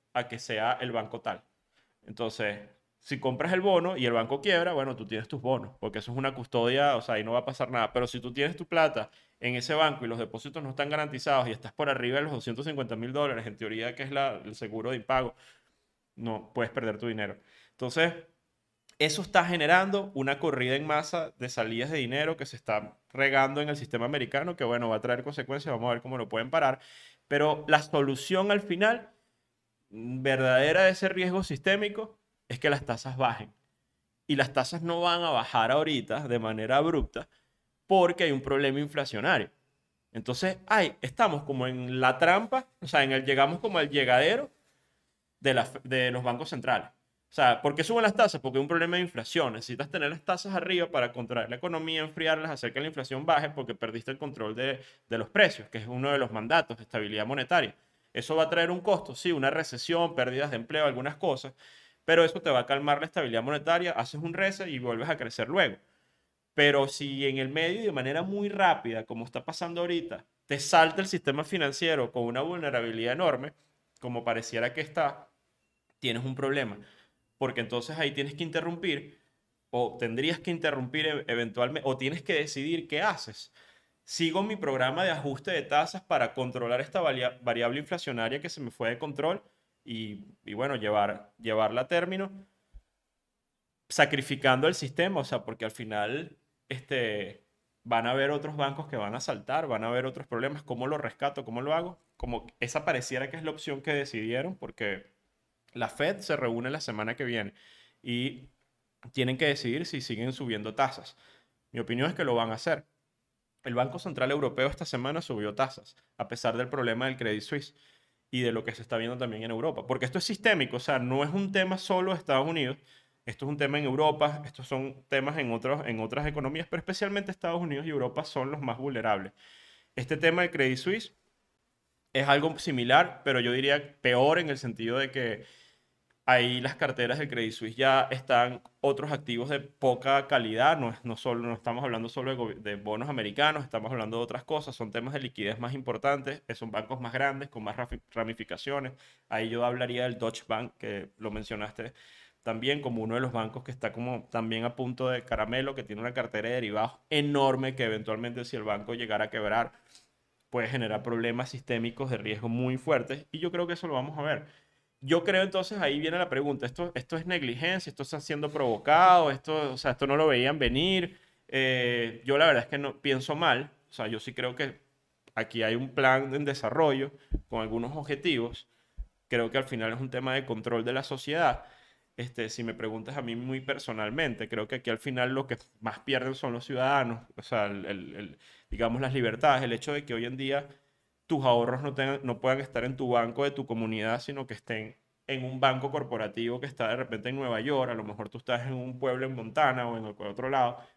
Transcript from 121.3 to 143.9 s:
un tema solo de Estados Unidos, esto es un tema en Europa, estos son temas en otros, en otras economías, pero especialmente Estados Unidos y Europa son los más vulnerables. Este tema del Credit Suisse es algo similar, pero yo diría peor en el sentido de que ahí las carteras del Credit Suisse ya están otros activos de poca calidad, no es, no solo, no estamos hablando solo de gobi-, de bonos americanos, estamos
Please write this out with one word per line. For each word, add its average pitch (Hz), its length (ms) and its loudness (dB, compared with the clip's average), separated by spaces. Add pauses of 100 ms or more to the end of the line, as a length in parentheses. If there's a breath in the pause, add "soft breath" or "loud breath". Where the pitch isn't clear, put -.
un 196 200 -2
tema 190 260 2
solo 185 360 0
de 165 60 -2
Estados 139 280 2
Unidos, 147 300 0 (480 soft breath)
esto 127 200 -8
es 139 40 -4
un 147 80 -4
tema 143 200 0
en 147 80 0
Europa, 147 600 2
estos 127 220 -16
son 135 420 -6
temas 139 300 0
en 123 120 0
otros, 131 360 -2
en 113 120 -2
otras 113 260 -2
economías, 147 440 -4
pero 175 100 -2
especialmente 196 520 -4
Estados 170 280 -2
Unidos 151 260 -4
y 160 40 -6
Europa 123 340 -2
son 135 280 -4
los 147 100 -6
más 123 160 -2
vulnerables. 110 560 0 (600 loud breath)
Este 131 200 -4
tema 165 280 4
del 175 80 0
Credit 131 260 2
Suisse 196 380 -4 (960)
es 139 140 2
algo 147 320 4
similar, 139 640 4
pero 131 140 4
yo 120 120 2
diría 139 480 0
peor 135 400 6
en 160 100 -2
el 135 100 -2
sentido 113 400 -4
de 135 120 -2
que 117 320 -4 (840 loud breath)
ahí 123 320 6
las 127 140 -2
carteras 135 460 0
del 143 100 -4
Credit 113 220 -2
Suisse 113 240 -8
ya 135 340 6
están 123 540 2 (180)
otros 139 300 0
activos 123 380 -4
de 143 100 -2
poca 139 680 2
calidad, 123 480 4
no 127 140 -2
es, - 160 -10
no 117 120 -6
solo, 120 240 -2
no 120 120 -4
estamos 120 300 -4
hablando 117 260 -4
solo 131 220 -4
de 131 60 -4
gobi-, 113 180 -4
de 104 220 -8
bonos 107 320 -4
americanos, 139 540 2
estamos 113 280 -4